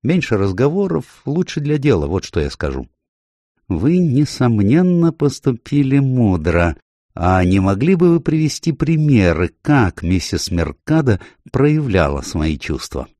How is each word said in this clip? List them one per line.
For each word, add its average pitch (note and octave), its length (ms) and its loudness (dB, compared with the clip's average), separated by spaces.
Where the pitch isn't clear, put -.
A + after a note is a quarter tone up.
Меньше D3 340 0
разговоров — C#3+ 880 -2
лучше D#3 360 -4
для D3 180 -2
дела, A#2 280 0
вот F2 180 -4
что - 160 -4
я D2 100 -2
скажу". C2+ 380 -6
"Вы, A#2 300 0
несомненно, D3+ 1120 2
поступили C#3 880 -2
мудро. F2+ 760 2
А F#2 300 2
не F#2+ 160 4
могли G2+ 340 2
бы F3 160 4
вы E3+ 100 2
привести D#3 520 -2
примеры, A#2+ 800 2
как C3 400 0
миссис F2 480 -2
Меркадо A#2+ 680 0
проявляла G#2+ 680 0
свои D#2 360 -4
чувства?" C2+ 500 -8